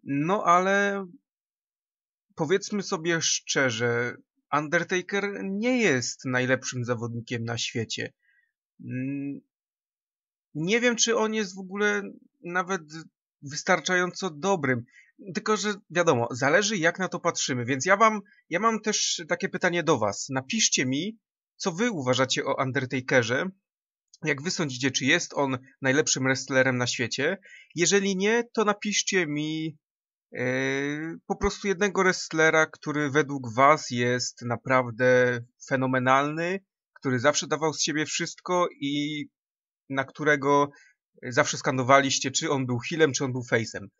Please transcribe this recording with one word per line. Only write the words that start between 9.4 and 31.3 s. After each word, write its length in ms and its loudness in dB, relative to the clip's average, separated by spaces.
nie 280 0
wiem, 140 2
czy 220 0
on 160 0
jest 220 -4
w 40 -14
ogóle 420 -2
nawet 380 -4
wystarczająco 880 0
dobrym. 540 0
Tylko 220 0
że 160 -2
wiadomo, 420 2
zależy, 460 2
jak 220 0
na 80 -2
to 120 -6
patrzymy. 460 -2
Więc 200 -2
ja 120 6
wam, 240 4
ja 100 0
mam 220 2
też 480 -2
takie 200 -2
pytanie 340 0
do 140 4
was. 320 -2
Napiszcie 560 0
mi, 320 -2
co 160 -4
wy 200 0
uważacie 540 0
o 180 -2
Undertakerze. 840 0
Jak 180 -2
wy 100 -4
sądzicie, 400 -2
czy 140 -2
jest 280 2
on 240 0
najlepszym 420 2
wrestlerem 540 2
na 100 0
świecie? 500 -4
Jeżeli 420 2
nie, 260 2
to 100 0
napiszcie 640 0
mi, 500 -4
e, 120 -4
po 80 -2